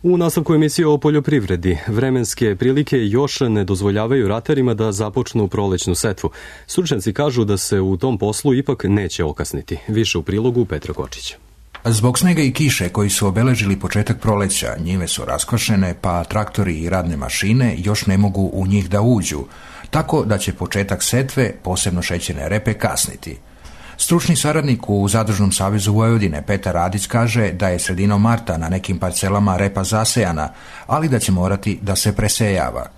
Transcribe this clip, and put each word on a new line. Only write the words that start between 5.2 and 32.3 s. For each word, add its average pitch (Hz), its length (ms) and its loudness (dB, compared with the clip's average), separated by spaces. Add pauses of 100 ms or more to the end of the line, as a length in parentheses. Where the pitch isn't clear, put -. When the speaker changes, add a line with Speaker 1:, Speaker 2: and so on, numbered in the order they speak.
Speaker 1:
prolećnu 95 460 0
setvu. - 360 -2 (360)
Stručnjaci 127 460 -2
kažu 127 320 0
da 101 120 0
se 98 240 0
u 95 160 2
tom 123 220 -2
poslu 110 360 0
ipak 135 300 -2
neće 98 400 0
okasniti. 73 540 -6 (100)
Više 110 300 0
u 80 40 -4
prilogu 117 420 0
Petra 78 300 -6
Kočića. - 420 -10 (480)
Speaker 2:
Zbog 117 340 2
snega 170 240 4
i 135 100 2
kiše 131 360 0
koji 101 220 0
su 101 160 0
obeležili 101 540 2
početak 104 400 -2
proleća, 101 480 0 (100)
njive 87 300 -2
su - 160 -4
raskošene, 95 760 0
pa 87 240 0
traktori 98 540 -2
i 82 100 -4
radne 87 280 0
mašine 107 640 0
još 104 280 0
ne 95 120 4
mogu 98 340 2
u 95 140 -2
njih 95 240 2
da 101 100 2
uđu, 98 440 2 (460)
tako 156 340 0
da 107 140 0
će - 140 -4
početak 98 500 -4
setve, 131 500 0 (100)
posebno 90 400 -2
šećerne 80 460 -4
repe, 107 260 0
kasniti. - 640 -4 (580)
Stručni 170 400 2
saradnik 143 520 0
u 101 200 2
Zadružnom 101 440 2
savezu 101 400 0
Vojvodine 104 540 2
Petar 95 280 -2
Radić 95 320 0
kaže 117 460 0
da 95 160 -2
je 90 100 0
sredinom 101 440 2
marta 110 360 2
na 82 100 -4
nekim 92 300 -2
parcelama 95 580 0
repa 98 280 0
zasejana, 95 640 0 (380)
ali 151 220 0
da 123 100 2
će - 140 0
morati 95 500 0
da 98 140 -2
se 104 200 0
presejava. 90 720 0 (120)